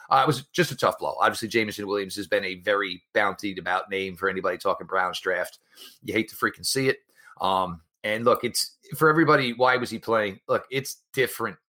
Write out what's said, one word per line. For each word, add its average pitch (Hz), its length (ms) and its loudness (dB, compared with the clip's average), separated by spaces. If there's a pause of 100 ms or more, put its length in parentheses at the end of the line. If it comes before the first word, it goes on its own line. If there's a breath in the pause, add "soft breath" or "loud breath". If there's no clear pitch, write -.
uh, 135 140 6
it 143 40 2
was 135 180 0
just - 260 0
a 127 40 -10
tough - 220 0
blow. 73 220 -4
Obviously, 107 280 2
Jameson 104 380 -2
Williams 98 300 -4
has 101 100 -6
been 101 180 0
a 95 120 -4
very 95 480 -2 (100)
bountied 98 460 0
about 92 320 -2
name 95 240 -4
for 98 120 -2
anybody 92 300 -2
talking 90 300 -2
Browns 92 320 -2
draft. 90 400 -4 (440 loud breath)
You - 100 -6
hate 110 160 0
to - 60 -18
freaking - 300 -4
see 135 240 0
it. - 100 0 (420 loud breath)
Um, 92 400 0 (220)
and 110 220 -2
look, - 180 4
it's, - 340 -4 (180)
for 160 140 4
everybody, 147 440 4
why 127 240 4
was 120 120 -2
he 113 80 -6
playing? 107 500 0
Look, 120 220 0
it's 135 320 -6 (100)
different 113 460 -2 (120)